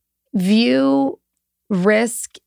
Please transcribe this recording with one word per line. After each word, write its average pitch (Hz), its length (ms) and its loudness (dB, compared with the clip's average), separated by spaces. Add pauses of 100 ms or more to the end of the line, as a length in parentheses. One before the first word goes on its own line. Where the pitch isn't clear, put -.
(340)
view 254 840 0 (520)
risk 214 680 -2 (100)